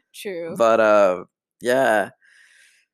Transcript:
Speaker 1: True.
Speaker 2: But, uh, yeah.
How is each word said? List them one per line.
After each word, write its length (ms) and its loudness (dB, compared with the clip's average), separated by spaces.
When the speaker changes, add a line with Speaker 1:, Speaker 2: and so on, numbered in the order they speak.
Speaker 1:
True. 420 -14
Speaker 2:
But, 240 2
uh, 440 2
yeah. 500 -2